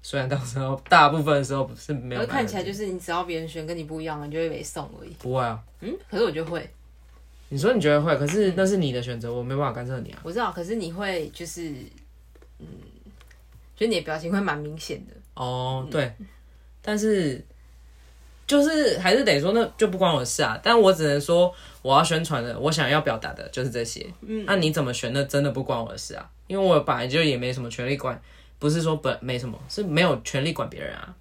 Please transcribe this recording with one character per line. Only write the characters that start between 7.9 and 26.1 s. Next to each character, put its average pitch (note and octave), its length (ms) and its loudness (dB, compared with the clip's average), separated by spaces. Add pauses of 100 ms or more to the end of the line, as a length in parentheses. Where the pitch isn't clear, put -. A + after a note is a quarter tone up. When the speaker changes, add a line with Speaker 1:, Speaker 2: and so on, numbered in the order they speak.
Speaker 1:
会， D#3 160 2
可 C#3 120 0
是 F#3 280 2
那 F#3+ 80 2
是 G3 140 2
你 D3 140 2
的 B2 100 -2
选 A#2+ 180 -6
择， A#2 140 -6
我 B2 80 -4
没 B2+ 140 -4
办 C#3+ 100 0
法 B2+ 60 -2
干 A#2+ 140 -8
涉 B2+ 160 -6
你 - 100 -12
啊。 - 100 -18
Speaker 2:
我 D#3+ 100 -10
知 F#3+ 60 -4
道， A3 140 -2
可 E3+ 120 -8
是 G3 120 -4
你 E3+ 180 -6
会 F#3 360 -4
就 - 140 -14
是， D#3+ 300 -10 (840)
嗯， D#3 80 -18 (1080)
就 G#3+ 120 0
你 A3 80 2
的 E3 60 0
表 D#3 140 -6
情 E3 160 -6
会 G3 80 2
蛮 F3+ 160 0
明 D3+ 220 -8
显 - 300 -10
的。 - 60 -20 (200)
Speaker 1:
哦， B2+ 540 -4
Speaker 2:
嗯。 - 20 -10
Speaker 1:
对。 C3 240 -2 (680)
但 G#3+ 140 -2
是， F#3+ 460 0 (1000)
就 C#4+ 160 6
是 D4 380 4
还 F3+ 160 4
是 C#4 80 4
得 D3 180 4
说， F3+ 120 2
那 A#3 120 4 (100)
就 G#3+ 120 4
不 F#3 100 0
关 F3 160 4
我 C#3 60 2
的 B2 60 -2
事 - 180 -2
啊。 A2 180 -2
但 A#3 180 6
我 F#3+ 140 8
只 D#3 140 2
能 C#3+ 120 4
说， F3 320 4 (300)
我 C3+ 160 6
要 D#3+ 60 8
宣 E3 200 0
传 C#3+ 200 -2
的， A#2 160 -6
我 C#3+ 120 2
想 D3+ 160 0
要 D3+ 140 4
表 A#2+ 160 0
达 - 160 -8
的 - 160 -12
就 B2+ 140 -4
是 C3 80 -2
这 A#2 120 -4
些。 - 220 -8 (160)
Speaker 2:
嗯。 G#3+ 240 -6
Speaker 1:
那 G3 120 2
你 D#3+ 120 4
怎 D3+ 160 0
么 B2 80 -4
选， A#2+ 200 -4
那 C#3 100 0
真 C#3+ 200 2
的 C#3+ 80 0
不 C3+ 120 -4
关 A#2+ 200 -2
我 A2+ 80 -10
的 G#2 60 -12
事 - 160 -12